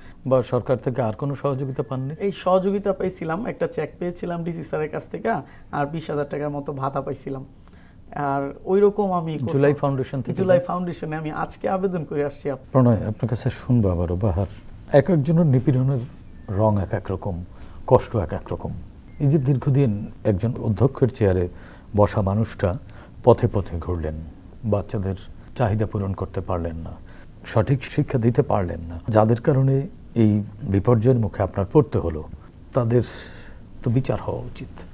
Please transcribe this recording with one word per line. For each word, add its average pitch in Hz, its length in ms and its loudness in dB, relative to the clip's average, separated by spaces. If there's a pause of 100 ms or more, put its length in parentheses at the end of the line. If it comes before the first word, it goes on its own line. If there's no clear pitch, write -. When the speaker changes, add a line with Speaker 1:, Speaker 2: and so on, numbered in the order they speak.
(280)
Speaker 1:
বা 127 160 4
সরকার 123 340 0
থেকে 127 240 -2
আর 110 120 0
কোনো 143 220 -4
সহযোগিতা 135 480 -4
পাননি? 131 360 -6
Speaker 2:
এই 196 120 -2
সহযোগিতা 190 640 0
পেয়েছিলাম, 185 520 -4
একটা 170 220 -2
চেক 156 320 -6
পেয়েছিলাম 175 440 -6
ডিসি 165 200 -6
স্যারের 151 260 -4
কাছ 151 200 -10
থেকে, 175 200 -4 (420)
আর 147 140 -2
বিশ 151 240 -6
হাজার 147 200 -2
টাকার 147 200 -4
মতো 147 240 -6
ভাতা 135 280 -4
পাইছিলাম। 135 440 -8 (680)
আর 139 380 -2 (120)
ওইরকম 202 460 4
আমি 165 220 -2
করতাম। 135 200 -2
Speaker 1:
জুলাই 143 200 6
ফাউন্ডেশন 139 480 -2
থেকে? - 160 -4
Speaker 2:
জুলাই 185 300 6
ফাউন্ডেশনে 175 480 -6
আমি 156 160 -6
আজকে - 380 -6
আবেদন 185 340 -2
করে 147 220 -4
আসছি। 143 240 -6
আপ- 131 220 -8
Speaker 1:
প্রণয়, 120 240 6
আপনার 101 320 -2
কাছে 117 220 -2
শুনবো 117 400 2
আবারও, 87 260 0
বাহার, 95 320 0 (440)
এক - 180 6
একজনের 165 360 4
নিপীড়নের 131 540 2 (500)
রং 104 320 2
এক 87 120 -4
এক 101 180 -4
রকম, 90 320 -4 (440)
কষ্ট - 280 6
এক 92 180 0
এক - 200 -6
রকম। - 180 -6 (480)
এই 147 80 2
যে 147 100 6
দীর্ঘদিন 127 760 2 (120)
একজন 110 300 2 (100)
অধ্যক্ষের 117 460 4
চেয়ারে 92 380 2 (480)
বসা 104 260 4
মানুষটা 98 560 0 (460)
পথে 117 240 6
পথে 95 300 -2
ঘুরলেন, 80 360 -4 (520)
বাচ্চাদের 98 500 -2 (420)
চাহিদা 110 280 2
পূরণ 98 280 -2
করতে 95 280 -6
পারলেন 85 340 -4
না, 82 160 -10 (540)
সঠিক 120 380 2
শিক্ষা - 340 -2
দিতে 117 240 4
পারলেন 92 380 0 (100)
না, 85 100 -10 (100)
যাদের 110 320 4
কারণে 135 460 2 (280)
এই 104 280 4 (200)
বিপর্যয়ের 117 560 4
মুখে 107 240 -2
আপনার 95 300 -2
পড়তে 147 240 4
হলো, 80 260 -2 (500)
তাদের 120 300 4 (800)
তো 123 80 0
বিচার 123 300 0
হওয়া - 200 -6
উচিত। 120 260 -12 (260)